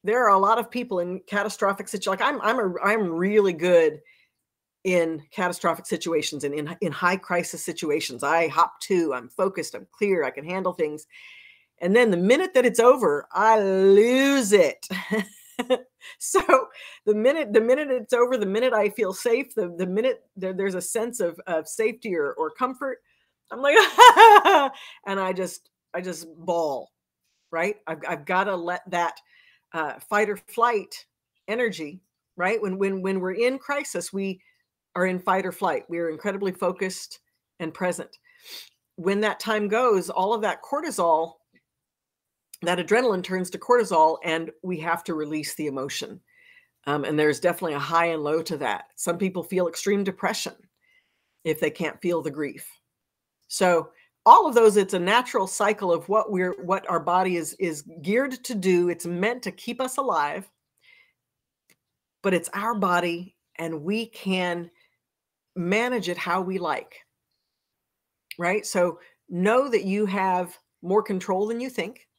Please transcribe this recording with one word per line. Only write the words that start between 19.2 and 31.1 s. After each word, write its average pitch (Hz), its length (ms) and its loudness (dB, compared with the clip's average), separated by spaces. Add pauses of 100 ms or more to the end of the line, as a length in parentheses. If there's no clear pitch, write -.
the, 175 220 -4
the 185 100 -4
minute 226 360 -2 (120)
there, 190 180 -6
there's 190 220 -2
a 175 60 -4
sense 233 380 -6
of, 170 280 -4
of 160 200 -4
safety 220 480 -4
or, 143 180 -2
or 156 180 -4
comfort, 262 480 -6 (520)
I'm 240 100 -10
like, 285 140 4
<laughs> 403 960 10 (340)
and 196 140 -4
I 185 140 -2
just, 180 360 -8 (240)
I 180 80 -4
just 170 260 -10 (100)
bawl, 165 540 -4 (600)
right? 180 260 -2 (100)
I've, 156 200 -10
I've 151 180 -6
gotta 190 300 0
let 175 340 -6
that, 175 300 -2 (540)
uh, 156 260 -6
fight 208 300 -2
or 196 80 -6
flight - 680 -4 (420)